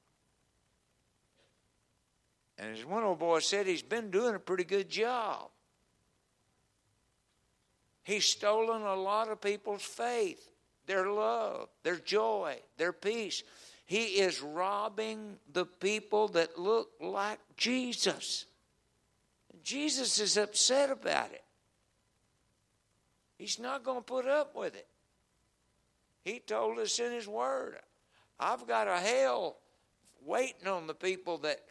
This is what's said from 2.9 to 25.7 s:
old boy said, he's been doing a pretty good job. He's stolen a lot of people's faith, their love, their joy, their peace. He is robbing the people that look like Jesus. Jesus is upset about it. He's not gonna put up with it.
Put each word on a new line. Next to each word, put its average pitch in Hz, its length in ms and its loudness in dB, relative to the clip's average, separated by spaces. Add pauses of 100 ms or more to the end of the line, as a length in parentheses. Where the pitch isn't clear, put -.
old 180 160 2
boy 165 200 6
said, 196 280 2
he's 165 140 0
been 220 280 -4
doing 214 260 2
a 185 40 -4
pretty 180 240 -2
good 185 260 0
job. 220 600 -2 (2500)
He's 196 220 0
stolen 220 580 2
a 196 120 0
lot 208 340 0
of 214 120 -6
people's 202 420 -2
faith, 226 680 -2 (360)
their 190 240 0
love, 214 580 0 (160)
their 165 140 0
joy, 196 600 0 (180)
their 170 160 0
peace. 208 500 -2 (440)
He 202 320 2
is 180 220 4
robbing 202 960 -4 (140)
the 175 140 2
people 208 640 0
that 165 280 2
look 208 340 2 (100)
like 196 380 -4 (180)
Jesus. 240 880 0 (1160)
Jesus 262 560 0
is 202 180 2
upset 254 540 4
about 143 400 0
it. - 120 -18 (1900)
He's 202 220 -6
not 254 240 -6
gonna 247 180 -4
put 247 260 -4
up 285 280 2
with 190 200 -6
it. - 120 -18 (1400)